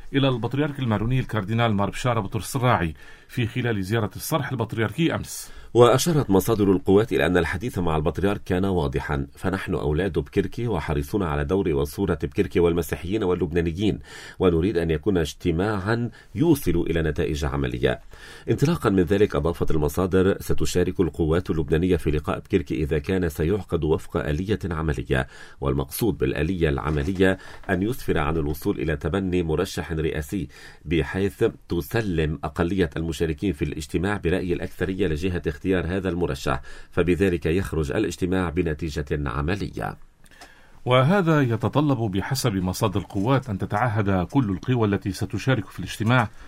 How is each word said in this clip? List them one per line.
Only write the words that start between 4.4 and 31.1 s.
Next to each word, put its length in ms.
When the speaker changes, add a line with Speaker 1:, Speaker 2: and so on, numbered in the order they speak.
Speaker 1:
البطريركي 640
أمس. 360
Speaker 2:
وأشارت 560
مصادر 420
القوات 420
إلى 120
أن 120
الحديث 420
مع 160
البطريرك 500
كان 200
واضحاً: 720
"فنحن 400
أولاد 440
بكركي 480
وحريصون 560
على 220
دور 240
وصورة 540
بكركي 360
والمسيحيين 640
واللبنانيين، 760
ونريد 380
أن 140
يكون 260
اجتماعاً 920
يوصل 540
إلى 120
نتائج 440
عملية". 540
انطلاقاً 400
من 140
ذلك 320
أضافت 360
المصادر: 680
"ستشارك 600
القوات 500
اللبنانية 460
في 160
لقاء 280
بكركي 360
إذا 240
كان 300
سيعقد 540
وفق 340
آلية 420
عملية، 560
والمقصود 560
بالآلية 520
العملية 680
أن 140
يسفر 340
عن 200
الوصول 420
إلى 160
تبني 480
مرشح 480
رئاسي 560
بحيث 580